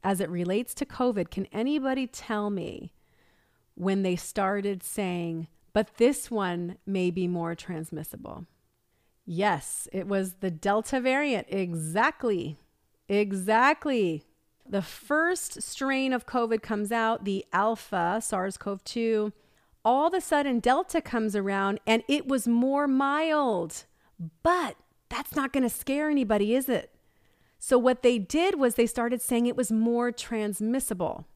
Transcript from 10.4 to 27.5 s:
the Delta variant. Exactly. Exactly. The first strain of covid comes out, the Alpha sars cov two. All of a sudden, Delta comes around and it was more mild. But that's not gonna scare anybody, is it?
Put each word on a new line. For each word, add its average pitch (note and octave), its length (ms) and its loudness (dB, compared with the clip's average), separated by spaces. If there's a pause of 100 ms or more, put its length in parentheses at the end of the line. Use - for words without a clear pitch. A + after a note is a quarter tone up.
the F#3+ 100 -2
Delta G#3 500 -2
variant. C4 480 0
Exactly. F3+ 1080 -2 (500)
Exactly. G#3 1160 2 (420)
The G3 160 -2
first D#4 800 -2
strain C4+ 500 -2
of A#3+ 140 -2
covid A3+ 340 0
comes G#3 320 -4
out, A3+ 320 0
the G3 280 -2
Alpha G3 680 0
sars F#3+ 380 -4
cov G3 260 -8
two. A3 480 0 (520)
All C4+ 240 4
of F4 60 0
a F#4 60 2
sudden, C#4+ 380 2
Delta D4+ 420 2
comes A3 360 -2
around G3 500 0
and A3+ 220 4
it C#4+ 180 2
was C4 220 0
more C4+ 400 2
mild. C#4 960 0 (580)
But E4+ 340 2 (320)
that's - 280 -6
not C4+ 160 0
gonna B3+ 180 2
scare D4 400 -2
anybody, A3 440 2
is C4 140 2
it? - 260 -2 (640)